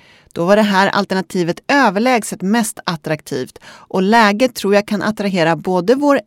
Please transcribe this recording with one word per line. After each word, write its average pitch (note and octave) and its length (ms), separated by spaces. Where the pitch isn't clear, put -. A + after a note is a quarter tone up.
Då E3+ 120
var G3 120
det G#3+ 60
här G3 260
alternativet F#3 800
överlägset A#3 760
mest G#3+ 440
attraktivt D3+ 800
och - 380
läget G#3+ 520
tror G3+ 200
jag G#3 120
kan G3+ 160
attrahera F#3+ 540
både F3+ 380
vår C#4+ 320